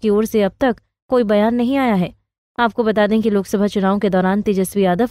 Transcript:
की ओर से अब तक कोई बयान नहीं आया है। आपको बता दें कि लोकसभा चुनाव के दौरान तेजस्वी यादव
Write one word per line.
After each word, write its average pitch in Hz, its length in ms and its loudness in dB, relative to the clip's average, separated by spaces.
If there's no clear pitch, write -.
की 220 80 0
ओर 208 160 2
से 220 180 0
अब 185 80 0
तक 254 180 0
कोई 247 140 2
बयान 214 320 2
नहीं 240 220 0
आया 254 180 0
है। 175 160 -2
आपको 233 260 0
बता 214 240 2
दें 220 140 0
कि 220 80 0
लोकसभा 202 380 0
चुनाव 196 320 0
के 202 100 0
दौरान 185 320 0
तेजस्वी 196 420 -2
यादव 185 280 0